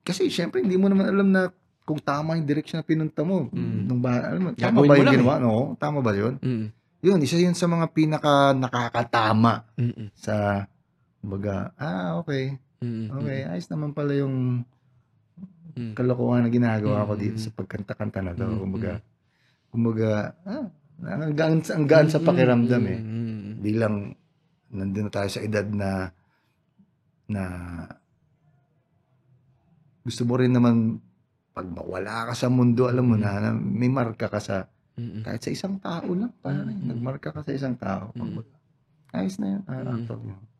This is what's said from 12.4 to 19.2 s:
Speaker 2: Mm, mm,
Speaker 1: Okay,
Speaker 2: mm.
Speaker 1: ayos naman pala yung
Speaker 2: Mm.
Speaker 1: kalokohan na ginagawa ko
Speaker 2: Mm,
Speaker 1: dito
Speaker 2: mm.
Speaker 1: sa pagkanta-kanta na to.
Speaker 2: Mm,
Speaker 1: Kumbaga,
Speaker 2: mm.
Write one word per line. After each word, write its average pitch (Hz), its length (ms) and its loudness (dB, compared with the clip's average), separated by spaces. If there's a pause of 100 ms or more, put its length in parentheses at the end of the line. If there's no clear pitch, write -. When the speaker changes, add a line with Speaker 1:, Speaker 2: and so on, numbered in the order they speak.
Speaker 2:
Mm, 123 80 -6
mm, 113 260 -6
Speaker 1:
Okay, 135 280 -6
Speaker 2:
mm. 160 100 -8
Speaker 1:
ayos 175 180 -8
naman 151 220 -6
pala 143 240 -2
yung 127 480 -2 (1080)
Speaker 2:
Mm. 117 200 -10
Speaker 1:
kalokohan 123 460 0
na 117 100 2
ginagawa 107 540 0
ko 104 100 -2
Speaker 2:
Mm, 107 60 -4
Speaker 1:
dito 110 160 -4
Speaker 2:
mm. 110 80 -6
Speaker 1:
sa 110 80 -10
pagkanta-kanta 104 680 -8
na 95 100 -6
to. 117 160 -4
Speaker 2:
Mm, 110 100 -4
Speaker 1:
Kumbaga, 95 360 -4
Speaker 2:
mm. - 100 -10 (640)